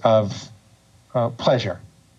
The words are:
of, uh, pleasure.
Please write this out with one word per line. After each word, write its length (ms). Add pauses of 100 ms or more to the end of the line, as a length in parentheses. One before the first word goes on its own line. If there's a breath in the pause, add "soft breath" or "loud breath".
of, 460 (680)
uh, 140
pleasure. 500 (400)